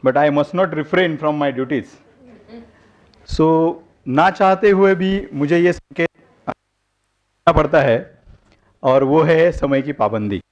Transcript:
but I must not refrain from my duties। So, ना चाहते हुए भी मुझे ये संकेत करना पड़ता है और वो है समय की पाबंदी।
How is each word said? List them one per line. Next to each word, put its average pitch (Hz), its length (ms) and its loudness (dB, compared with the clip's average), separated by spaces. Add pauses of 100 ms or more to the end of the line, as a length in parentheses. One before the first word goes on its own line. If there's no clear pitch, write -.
but 131 100 2
I 147 220 2
must 143 160 -4
not 180 200 -2
refrain 156 440 -2
from 151 240 -4
my 135 140 -2
duties। 131 300 -4 (1500)
So, 160 340 2 (340)
ना 151 220 2
चाहते 190 400 2
हुए 190 240 4
भी 190 380 -4
मुझे 147 260 -2
ये 175 140 2
संकेत - 360 -6 (400)
करना - 1040 -8
पड़ता 151 280 2
है 127 380 -2 (640)
और 135 220 2
वो 147 180 2
है 165 300 2
समय 139 300 -2
की 143 100 -8
पाबंदी। 104 480 -4 (120)